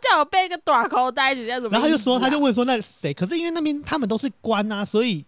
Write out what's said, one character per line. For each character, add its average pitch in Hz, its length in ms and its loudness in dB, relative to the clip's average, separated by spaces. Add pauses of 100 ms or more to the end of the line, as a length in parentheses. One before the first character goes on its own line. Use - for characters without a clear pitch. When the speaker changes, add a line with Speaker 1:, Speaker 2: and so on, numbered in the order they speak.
Speaker 1:
叫 403 160 4
我 294 80 4
背 370 180 2
一 370 60 -4
个 349 80 -6
短 285 280 2
口 254 240 0
袋， 269 240 2
直 240 120 -6
接 247 120 -4
怎 247 40 -6
么 233 60 -4
意 - 20 -6
思 202 60 2
啊？ - 20 4
Speaker 2:
然 - 20 0
后 302 80 4
他 320 80 4
就 - 0 -
说， 247 240 0
他 262 80 2
就 294 100 2
问 277 140 4
说 240 140 2
：“那 254 120 2
谁？” 151 380 -6
可 180 80 -4
是 320 140 -2
因 339 80 -2
为 339 60 -2
那 339 100 -4
边 294 200 -2
他 320 140 -4
们 262 100 -2
都 214 120 -2
是 269 120 -4 (120)
官 214 280 -2
啊， 202 140 -6
所 214 180 2
以 190 260 -2